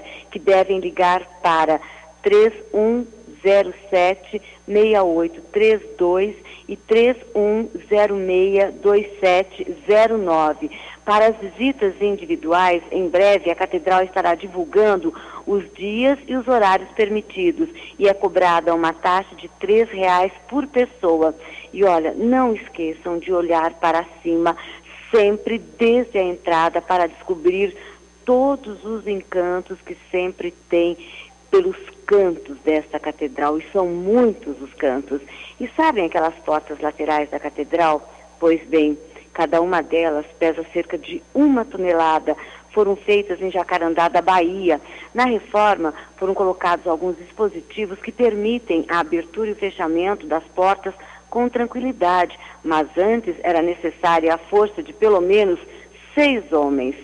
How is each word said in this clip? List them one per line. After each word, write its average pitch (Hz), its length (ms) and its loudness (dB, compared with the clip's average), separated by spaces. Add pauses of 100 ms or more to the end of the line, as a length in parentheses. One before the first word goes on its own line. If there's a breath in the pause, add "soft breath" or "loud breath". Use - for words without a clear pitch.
(320 loud breath)
que 196 80 -10
devem 190 400 2
ligar 180 420 0 (180)
para 160 400 2 (440 loud breath)
três 214 280 4 (220)
um 233 320 0 (360)
zero 196 300 4 (180)
sete 185 500 0 (260 loud breath)
meia 208 360 4
oito 170 380 0 (120)
três 220 280 2 (160)
dois 185 380 0 (340 loud breath)
e 202 80 -10
três 233 400 2 (180)
um 214 340 0 (200)
zero 208 280 2
meia 190 540 0
dois 208 360 0 (140)
sete 185 460 0 (200)
zero 220 320 4
nove. 160 520 0 (340 loud breath)
Para 214 240 4
as 226 80 0
visitas 208 680 -4
individuais, 175 800 0 (100)
em 180 160 -2
breve 190 420 2
a 165 40 -2
Catedral 185 480 0
estará 185 320 -2
divulgando 180 800 0 (320 loud breath)
os 196 180 -2 (100)
dias 240 520 -2
e 254 100 -6
os 247 100 -6
horários 190 440 2
permitidos 202 800 -2 (300 loud breath)
e 202 80 2
é 196 60 6
cobrada 175 640 0
uma 165 180 0
taxa 185 420 -2
de 170 140 -18 (100)
três 220 300 2
reais 185 440 0 (160)
por 285 180 -4
pessoa. 165 680 0 (380 loud breath)
E 185 120 0
olha, 165 300 2
não 240 400 2
esqueçam 170 640 -8
de 170 140 -6
olhar 165 420 0
para 165 300 0 (180)
cima, 170 340 0 (540 loud breath)
sempre 214 480 2 (200)
desde 233 400 2
a 190 40 4
entrada, 170 600 0
para 180 240 0
descobrir 180 680 -2 (520 loud breath)
todos 254 580 0
os 214 220 -10
encantos 185 800 -4
que - 120 -14 (140)
sempre 180 420 -4 (160)
tem 170 300 0 (520 loud breath)
pelos 185 260 2 (280)
cantos 165 580 0
desta 151 360 -2
catedral, 151 600 -4
e 156 140 -10
são 190 140 0
muitos 185 760 0
os 135 140 -16
cantos. 139 480 -4 (360 loud breath)
E 247 160 -8
sabem 302 300 0
aquelas 165 320 -2
portas 151 420 -6
laterais 151 520 -4
da 147 80 -8
catedral? 151 760 -2 (240 loud breath)
Pois 165 280 2
bem, 151 320 0 (340 loud breath)
cada 165 300 0
uma 175 200 0
delas 151 440 -2 (120)
pesa 160 260 -2 (100)
cerca 170 240 -6
de - 240 -14 (120)
uma 269 300 2
tonelada. 165 720 0 (360 loud breath)
Foram 202 240 0
feitas 202 440 -2
em 190 100 -6
Jacarandá 170 580 0
da 170 120 0
Bahia. 175 580 0 (360 loud breath)
Na 240 100 0
reforma, 208 680 0 (240 loud breath)
foram 190 160 -2
colocados 185 520 -2
alguns 170 300 -2
dispositivos 185 840 -6
que - 140 -12
permitem 214 760 0
a 170 120 0
abertura 170 480 -4
e 208 40 -4
o 202 40 -12
fechamento 180 720 -4
das 156 180 -4 (100)
portas 190 400 0 (360 loud breath)
com 240 180 0
tranquilidade, 233 920 -2 (260 loud breath)
mas 156 320 -2
antes 208 460 0
era 170 180 0
necessária 165 720 0
a 165 40 -2
força 202 440 0
de 151 120 -18
pelo 214 260 4
menos 190 380 2 (560 loud breath)
seis 269 380 0
homens. 143 520 0